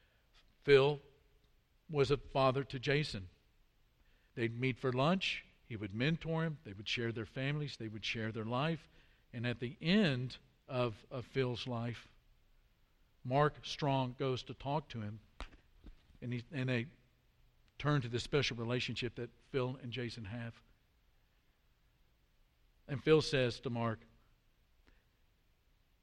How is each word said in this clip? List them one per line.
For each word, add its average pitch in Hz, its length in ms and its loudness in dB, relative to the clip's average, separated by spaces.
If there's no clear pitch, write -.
Phil 143 360 6
was 143 200 2
a - 80 2
father 135 480 2
to 135 140 -8
Jason. 139 500 -2
They'd 117 260 -2
meet 131 200 0
for 127 120 2
lunch. 151 540 2
He 120 80 -8
would 101 180 -6
mentor 160 500 0
him. 160 200 -2
They 101 100 -12
would 104 140 -12
share 117 240 0
their 110 160 -4
families. 143 500 -4
They 113 100 -6
would 107 160 -8
share 110 280 -2
their 113 140 -4
life. 139 420 -2
And 120 140 -4
at 120 140 -2
the 123 200 -6
end 156 580 2
of, 123 280 0
of 127 140 -6
Phil's 123 420 -2
life, 120 400 -4
Mark 143 400 4
Strong 131 540 0
goes 131 260 0
to 127 120 -12
talk 147 340 -4
to 117 120 -6
him, 104 180 -8
and 123 120 -6
he, 120 180 -4
and 127 180 -2
they 120 180 0
turn 147 240 2
to 117 60 -2
the 117 120 -2
special 127 380 0
relationship 117 580 -2
that 123 140 -6
Phil 127 320 0
and 123 80 -10
Jason 117 340 -6
have. 117 280 -8
And 143 160 -6
Phil 156 180 8
says 127 400 2
to 135 80 -6
Mark, 117 300 -2